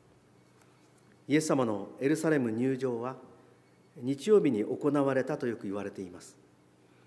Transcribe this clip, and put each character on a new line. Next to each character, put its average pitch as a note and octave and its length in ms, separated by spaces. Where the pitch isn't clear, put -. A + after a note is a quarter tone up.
イ C3+ 80
エ D#3 60
ス D#3 60
様 C3+ 180
の G2+ 240
エ C3+ 100
ル D#3 60
サ D#3+ 160
レ D3+ 80
ム A#2 120
入 B2+ 240
場 B2+ 240
は、 B2+ 160
日 C3+ 300
曜 G#3 120
日 D#3+ 80
に A2 140
行 - 280
わ C#3 220
れ B2+ 100
た D3+ 140
と C3+ 80
よ A2+ 120
く - 60
言 G2 100
わ G2+ 100
れ G2+ 80
て G#2 100
い F2+ 80
ま F2 120
す。 - 140